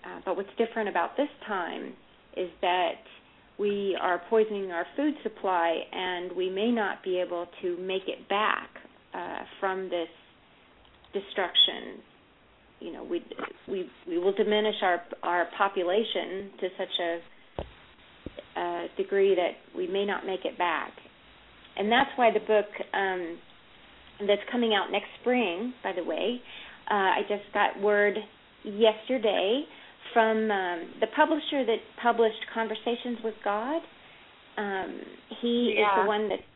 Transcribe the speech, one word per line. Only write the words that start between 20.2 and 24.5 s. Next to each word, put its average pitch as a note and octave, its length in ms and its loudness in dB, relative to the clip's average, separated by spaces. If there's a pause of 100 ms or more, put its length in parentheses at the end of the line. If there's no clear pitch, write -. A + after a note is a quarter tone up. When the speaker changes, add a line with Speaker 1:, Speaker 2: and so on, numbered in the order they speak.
Speaker 1:
make F#3 200 -4
it - 120 -4
back. E3 340 0 (840)
And G#3 140 0
that's C4+ 240 6
why A#3+ 160 6
the G#3 80 0
book, G#3 260 4 (280)
um, F#3 440 -2 (840)
that's G3+ 200 4 (100)